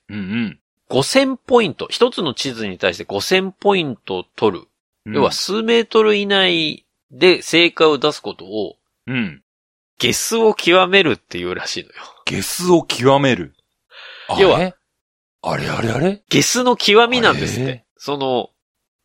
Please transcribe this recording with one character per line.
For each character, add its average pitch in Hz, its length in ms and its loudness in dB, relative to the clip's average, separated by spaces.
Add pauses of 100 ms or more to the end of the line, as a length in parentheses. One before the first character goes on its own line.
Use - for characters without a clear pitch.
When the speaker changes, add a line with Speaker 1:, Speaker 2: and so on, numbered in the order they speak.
Speaker 1:
う 101 80 -14
ん - 0 -
う 107 40 -8
ん。 101 400 -6 (300)
Speaker 2:
五 135 120 2
千 269 360 0
ポ 240 260 2
イ 180 60 -2
ン 113 40 -8
ト、 - 160 -10
一 247 220 0
つ 247 100 -8
の 151 140 -4
地 - 160 -6
図 113 160 -8
に 92 100 -10
対 92 160 0
し 87 40 -12
て 95 80 -12
五 98 160 -4
千 190 300 -2
ポ 202 240 0
イ 180 60 0
ン 139 140 -6
ト 95 240 -8
を 90 40 -8
取 98 360 -2
る。 - 80 -20 (380)
Speaker 1:
う 104 60 -12
ん。 107 40 -8
Speaker 2:
要 139 80 2
は - 80 2
数 214 320 -4
メ 233 160 2
ー 226 60 -2
ト 220 180 2
ル 214 120 2
以 202 120 -2
内 180 580 0 (240)
で 143 320 4
正 165 300 2
解 165 160 2
を 147 100 2
出 147 140 0
す - 100 -14
こ 101 140 -10
と 90 100 -20
を、 98 320 -6 (300)
Speaker 1:
う 123 60 -6
ん。 101 260 -6 (600)
Speaker 2:
ゲ 117 120 0
ス - 260 -4
を 214 160 4
極 185 340 4
め 190 160 4
る 147 80 2
っ 101 60 -2
て - 200 -14
い 90 60 -6
う 90 120 -4
ら - 120 -10
し - 140 -8
い - 20 -20
の - 60 -20
よ。 - 60 -20 (300)
Speaker 1:
ゲ - 160 -4
ス 180 300 -4
を 165 120 4
極 135 360 2
め 135 160 2
る。 82 180 -10 (720)
あ 98 80 -4
れ？ 180 60 2
Speaker 2:
要 190 80 8
は、 131 100 4 (840)
Speaker 1:
あ 80 140 -4
れ 71 120 -6
あ - 120 -6
れ 113 80 -2
あ 113 100 -4
れ？ 190 300 -2
Speaker 2:
ゲ 143 120 2
ス 247 220 -2
の 247 120 2
極 220 340 4
み 247 120 -2
な 196 100 4
ん - 80 -2
で - 80 -4
す - 140 -4
っ - 20 -2
て。 131 80 -4
Speaker 1:
あ - 20 -10
れ？ 123 120 -16 (120)
Speaker 2:
そ 143 200 -6
の、 131 320 -2 (560)